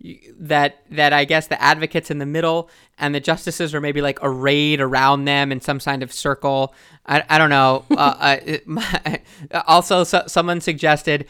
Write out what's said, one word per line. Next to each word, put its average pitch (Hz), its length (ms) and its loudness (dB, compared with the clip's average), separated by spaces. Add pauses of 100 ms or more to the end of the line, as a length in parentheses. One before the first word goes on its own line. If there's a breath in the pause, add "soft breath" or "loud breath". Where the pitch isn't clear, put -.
y-, 170 160 -20 (220)
that, 147 500 0
that 147 220 2
I 147 120 2
guess 156 220 0
the - 160 -6
advocates 156 480 0
in 147 80 -4
the 139 80 -6
middle 165 420 -2 (300 soft breath)
and 147 160 -2
the 147 40 -2
justices 160 560 -4
are 147 60 -4
maybe, 147 220 -2
like, 139 200 -4
arrayed 139 580 0
around 135 440 2
them 143 260 0
in 131 120 -6
some 139 180 -4
kind 139 220 -4
of 123 100 -10
circle. 135 600 -2 (320 soft breath)
I, 143 240 0
I 156 80 6
don't 156 120 4
know. 135 400 4
Uh, - 60 4
<laughs> 143 240 2
uh, 139 240 2
it, 151 240 -8
my, 156 520 -6 (460 loud breath)
also, 180 380 4
so, 180 220 0
someone 175 340 -2
suggested 151 680 0